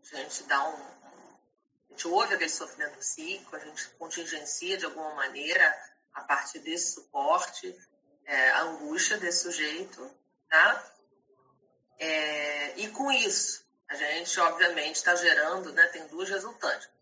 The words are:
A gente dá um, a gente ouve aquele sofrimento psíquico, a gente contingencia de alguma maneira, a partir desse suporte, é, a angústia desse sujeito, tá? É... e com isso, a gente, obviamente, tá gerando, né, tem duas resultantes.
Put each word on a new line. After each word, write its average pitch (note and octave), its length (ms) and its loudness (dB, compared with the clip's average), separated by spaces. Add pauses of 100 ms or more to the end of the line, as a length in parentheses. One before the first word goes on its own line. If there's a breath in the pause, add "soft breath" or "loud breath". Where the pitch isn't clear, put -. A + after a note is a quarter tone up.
(120)
A D#3 40 -14
gente - 280 -10
dá C#3+ 240 2
um, D#3 80 -6
a - 1160 -20
gente - 160 -8
ouve F#3+ 260 4
aquele D4 160 0
sofrimento - 480 -6
psíquico, - 580 -8
a D3+ 40 -10
gente - 320 -12
contingencia E3 880 -6
de E3 80 -4
alguma D3+ 300 -8
maneira, D#3+ 760 2 (240)
a C#3+ 80 -12
partir C#3+ 380 -2
desse D#3+ 340 -4
suporte, - 840 0 (480)
é, - 260 4
a - 120 4
angústia D#3+ 540 -2
desse F3 260 0
sujeito, E3+ 680 -6 (380)
tá? - 440 4 (1040)
É... D4 840 -2
e G#3+ 100 -6
com C#4 220 0
isso, - 540 2 (220)
a - 80 -6
gente, - 440 -2
obviamente, D#3+ 640 2
tá - 120 6
gerando, F3 580 2
né, F3+ 140 8
tem D#3+ 200 -6
duas F3 220 -6
resultantes. G3 600 -4 (120)